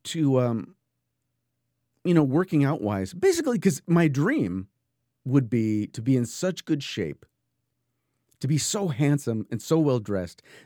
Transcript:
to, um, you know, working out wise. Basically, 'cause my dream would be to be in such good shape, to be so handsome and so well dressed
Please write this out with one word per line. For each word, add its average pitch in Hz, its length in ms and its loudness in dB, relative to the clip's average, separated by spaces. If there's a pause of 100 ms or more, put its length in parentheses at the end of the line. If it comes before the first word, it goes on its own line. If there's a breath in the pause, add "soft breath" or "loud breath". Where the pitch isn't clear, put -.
to, 139 360 2
um, 117 340 -2 (1300)
you 180 80 2
know, 165 100 6
working 147 400 2
out 139 200 0
wise. 101 320 -2
Basically, 294 440 0
'cause 160 280 0
my 170 200 4
dream 135 640 0 (560)
would 127 240 2
be 107 400 0
to - 140 -12
be 131 120 2
in 120 120 0
such - 380 -6
good 151 180 -4
shape, 80 420 -8 (1160)
to 131 80 -4
be 151 100 0
so 202 300 -2
handsome 139 640 0
and 113 100 -6
so 165 180 0
well 143 200 2
dressed 98 440 -6 (240 loud breath)